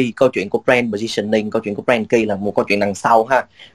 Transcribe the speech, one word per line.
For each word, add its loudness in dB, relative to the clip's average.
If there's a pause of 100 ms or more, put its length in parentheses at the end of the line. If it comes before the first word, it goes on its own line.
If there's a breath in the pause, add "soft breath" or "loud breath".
(160)
câu 4
chuyện -4
của -2
brand 2
positioning, -2
câu -2
chuyện -4
của -8
brand 0
key 2
là -2
một -4
câu 2
chuyện 0
đằng -2
sau 2
ha. 0 (300 loud breath)